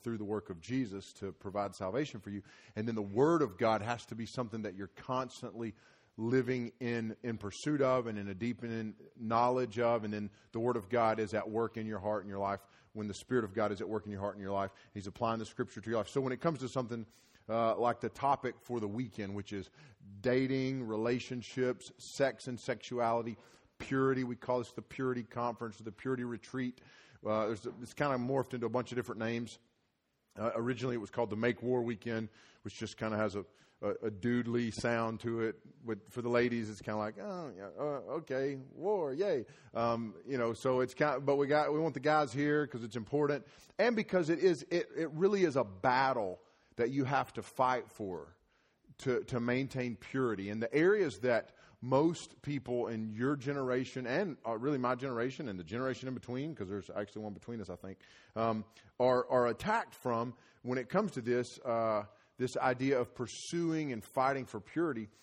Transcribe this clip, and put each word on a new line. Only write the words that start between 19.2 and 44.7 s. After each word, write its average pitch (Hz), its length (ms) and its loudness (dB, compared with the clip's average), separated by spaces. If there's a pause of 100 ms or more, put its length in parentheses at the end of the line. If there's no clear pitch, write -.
which 101 180 -8
is 95 160 -6 (520)
dating, 131 640 2
relationships, 120 1040 -2 (240)
sex 131 320 0
and 123 120 -6
sexuality, 117 760 0 (420)
purity. 135 440 2
We 120 120 -4
call 127 240 0
this 113 120 -6
the - 100 -12
Purity 127 420 -2
Conference 117 560 -4
or 113 40 -16
the 110 80 -8
Purity 127 320 -2
Retreat. 123 560 -6 (480)
Uh, 107 200 4
there's, 110 200 -4 (140)
it's 117 120 -12
kinda 143 240 2
morphed 127 360 0
into 120 120 -2
a 113 40 0
bunch 123 220 -2
of 120 60 -4
different 110 220 -4
names. 117 400 -4 (800)
Uh, 113 160 0
originally, 120 400 -2
it 113 60 -4
was 98 80 -8
called 120 200 0
the 104 60 -4
Make 117 280 2
War 123 180 2
Weekend, 113 480 -4 (340)
which - 140 -10
just - 200 -8
kinda 110 200 -2
has 104 180 2
a, 98 100 -4 (360)
a, 104 80 0 (180)
a 104 40 -2
doodly 117 640 0
sound 113 480 0
to 117 200 -2
it. 113 140 0 (300)
With, 110 140 -4 (100)
for 120 120 -6
the 120 80 0
ladies, 120 400 4
it's 104 120 -10
kinda 107 160 -4
like, 107 220 -2
"Oh, 180 380 -8
yeah, 98 100 -10 (100)
uh, 135 420 -4
okay, 135 380 -2 (180)
war, 165 380 0
yay." 165 320 0 (280)
Um, 117 420 0 (120)
you 131 100 -2
know, 117 160 2
so 127 280 2
it's 127 120 0
kind, 143 320 2
but 139 120 4
we 143 100 4
got, 147 260 4
we 151 60 2
want 160 140 0
the 139 80 -6
guys 151 300 4
here 147 360 2
'cause 117 160 -6
it's 117 120 -6
important, 143 500 0 (340)
and 233 160 4
because 185 340 2
it 170 100 2
is, 160 300 4
it, 170 280 0